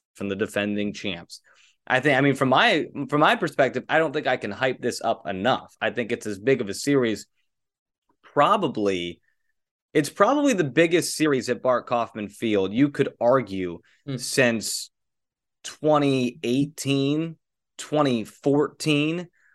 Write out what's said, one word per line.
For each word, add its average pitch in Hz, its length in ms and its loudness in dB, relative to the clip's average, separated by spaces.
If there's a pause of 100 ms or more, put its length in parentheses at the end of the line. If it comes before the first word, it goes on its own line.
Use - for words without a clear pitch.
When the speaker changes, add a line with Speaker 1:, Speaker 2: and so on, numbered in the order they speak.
(140)
Speaker 1:
from 101 160 -8
the 98 60 -4
defending 104 580 -4
champs. 90 480 -12 (460)
I 127 120 2
think, 135 180 2
I 131 40 2
mean, 139 120 4
from 131 160 0
my, 170 360 2 (240)
from 147 100 0
my 175 160 4
perspective, 131 520 -2
I 143 120 2
don't 160 120 0
think 147 140 -4
I 127 120 0
can 113 120 -8
hype 131 320 -4
this 117 200 -4
up - 260 -4
enough. 101 520 -2
I 107 120 -2
think 107 200 -6
it's 117 140 -6
as 101 140 -8
big 123 220 2
of 104 60 -6
a 98 60 -6
series. 120 540 0 (960)
Probably, 110 1000 0 (720)
it's 151 160 2
probably 277 440 4
the 180 100 0
biggest 160 520 2
series 143 320 0
at 120 140 -2
Bart 123 240 0
Kaufman 113 440 -4
Field, 101 440 -2
you 135 160 4
could 139 320 -2
argue, 95 600 0 (260)
Speaker 2:
Hmm. 135 100 -6
Speaker 1:
since 117 720 0 (760)
twenty 143 800 0
eighteen, 139 960 -2 (400)
twenty 135 460 0
fourteen. 151 1040 -2 (280)